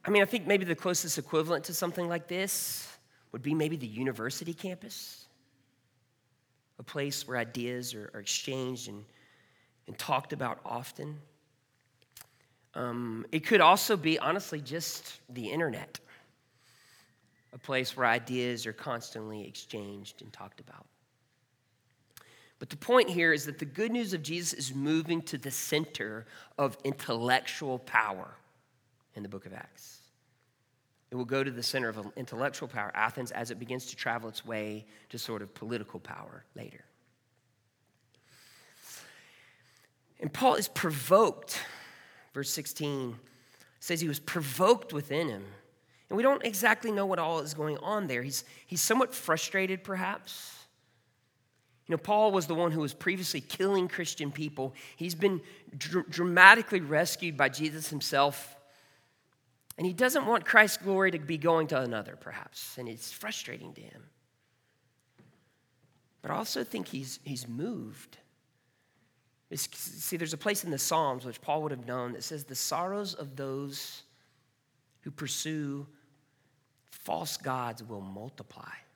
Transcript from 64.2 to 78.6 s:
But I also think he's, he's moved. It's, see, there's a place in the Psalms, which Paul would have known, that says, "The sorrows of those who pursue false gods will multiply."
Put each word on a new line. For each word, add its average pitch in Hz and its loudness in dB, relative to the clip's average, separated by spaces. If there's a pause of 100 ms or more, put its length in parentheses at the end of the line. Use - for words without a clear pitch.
But - -8
I 151 -2
also 226 -4
think 208 -6
he's, 135 -8
he's 123 -8
moved. 120 -8 (1300)
It's, - -6 (100)
see, - -8
there's 165 -4
a 156 -6
place 208 0
in 170 -4
the 139 0
Psalms, 135 2
which 120 -10
Paul 151 0
would 151 -2
have 123 -6
known, 123 -4
that - -10
says, 147 -8
"The 131 -12
sorrows 185 -2
of 139 -10
those 139 -8 (960)
who 139 -14
pursue 143 -6 (1040)
false 160 -6
gods 123 -4
will 110 -10
multiply." 101 -14 (240)